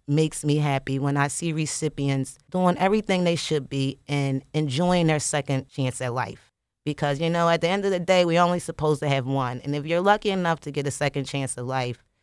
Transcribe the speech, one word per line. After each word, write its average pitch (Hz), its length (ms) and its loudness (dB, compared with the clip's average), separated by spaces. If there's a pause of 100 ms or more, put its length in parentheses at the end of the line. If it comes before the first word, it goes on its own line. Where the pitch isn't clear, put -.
makes 151 380 0
me 147 120 2
happy 139 420 0
when 143 180 0
I 143 120 2
see 165 240 -4
recipients 143 840 -2 (120)
doing 180 280 2
everything 190 460 2
they 170 120 4
should 147 320 -2
be 135 300 -2 (100)
and 139 340 0 (120)
enjoying 165 520 2
their 156 140 2
second 135 480 -2
chance 131 320 -4
at 123 140 -4
life. - 380 -8 (320)
Because, 143 360 -2
you 165 80 0
know, 170 220 2
at 170 100 2
the 170 80 0
end 196 160 0
of 196 60 0
the 180 100 0
day, 180 240 4
we're 170 160 2
only 175 180 2
supposed 156 420 -2
to 151 80 -2
have 135 180 0
one. 127 360 -2
And 143 140 -4
if 147 80 -6
you're 170 160 0
lucky 208 300 2
enough 175 300 0
to 151 100 -10
get 139 160 -2
a 143 40 -2
second 139 360 -2
chance 135 320 -6
at 123 80 -8
life, 127 360 -4 (200)